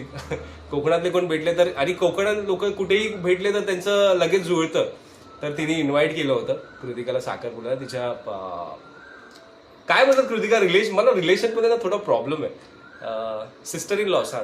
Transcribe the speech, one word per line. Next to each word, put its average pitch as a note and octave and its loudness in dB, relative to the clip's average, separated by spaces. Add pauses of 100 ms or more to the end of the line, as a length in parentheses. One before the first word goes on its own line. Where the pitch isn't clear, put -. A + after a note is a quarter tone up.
(300)
<laughs> - -10
कोकणातले E3 2
कोण F3 2
भेटले E3 0
तर, F3 4
आणि E3+ 0
कोकणात F#3 0
लोक G3 -2
कुठेही G3+ 0
भेटले F#3 0
तर G#3 0
त्यांचं G3+ 2
लगेच F3 2
जुळतं. E3 0 (580)
तर D3 -6
तिने D#3 -2
इन्व्हाइट D3+ 2
केलं C#3 0
होतं A#2 0
कृतिकाला B2 -6
साखरपुड्याला. A#2 -6
तिच्या, B2 -6
अं, F#2+ -8 (1120)
काय G#3+ 6
बोलतात C4+ 6
कृतिका, A3+ 2
रिलेशन, G3 2
मला A3 4
रिलेशनमध्ये A3 2
ना A#3 4
थोडा F#3+ 0
प्रॉब्लेम C#3+ 0
आहे. G#2 -8 (500)
अं, A2 -6 (280)
sister E3 -6
in G3+ 0
laws, D#3 0
हा, A#2+ -6